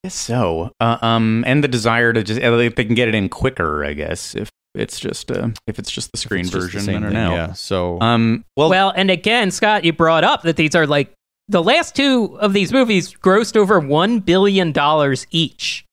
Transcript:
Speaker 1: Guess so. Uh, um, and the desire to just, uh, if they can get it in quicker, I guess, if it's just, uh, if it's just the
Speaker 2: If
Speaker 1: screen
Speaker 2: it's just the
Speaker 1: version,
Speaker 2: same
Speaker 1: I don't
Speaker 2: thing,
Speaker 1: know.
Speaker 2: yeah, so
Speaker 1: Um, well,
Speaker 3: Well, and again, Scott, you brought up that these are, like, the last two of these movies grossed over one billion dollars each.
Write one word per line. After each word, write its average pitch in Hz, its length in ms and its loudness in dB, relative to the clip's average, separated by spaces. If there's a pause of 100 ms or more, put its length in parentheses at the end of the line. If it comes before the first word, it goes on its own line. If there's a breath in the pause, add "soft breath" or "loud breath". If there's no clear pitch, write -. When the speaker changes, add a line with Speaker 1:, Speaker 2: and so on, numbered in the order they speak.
Speaker 1:
Guess 95 120 -10
so. 85 640 -2
Uh, 117 200 0
um, 113 460 0
and 139 160 2
the 143 60 0
desire 117 440 2
to 113 120 0
just, 110 180 -4
uh, 120 160 2
if 117 160 2
they 123 100 -2
can 110 120 0
get 120 100 2
it 110 80 0
in 101 140 0
quicker, 76 560 -4
I 73 80 -4
guess, 76 420 -8
if 104 160 -8 (240)
it's - 240 -6
just, - 320 -8
uh, - 200 -4 (180)
if 113 100 -8
it's - 140 -10
just - 180 -10
the - 60 -8
Speaker 2:
If - 60 -6
Speaker 1:
screen 98 180 -4
Speaker 2:
it's 90 100 -4
just 90 40 -8
the 95 60 -2
Speaker 1:
version, 92 200 -8
Speaker 2:
same 101 160 -4
Speaker 1:
I 90 40 -4
don't 107 100 -4
Speaker 2:
thing, - 80 -2
Speaker 1:
know. 95 160 0
Speaker 2:
yeah, 85 180 -4
so 90 480 -4
Speaker 1:
Um, 113 440 2 (120)
well, 147 120 2
Speaker 3:
Well, 185 280 2
and 190 160 2
again, 208 400 0
Scott, 208 320 0
you 165 80 2
brought 160 320 4
up 196 180 0
that 165 140 0
these 156 180 0
are, 160 140 4
like, 147 240 0 (340)
the 190 160 2
last 269 320 2
two 262 460 0
of 208 120 2
these 196 200 2
movies 226 420 2
grossed 202 420 2
over 202 220 4
one 165 400 2
billion 190 540 2
dollars 143 580 2
each. - 640 -4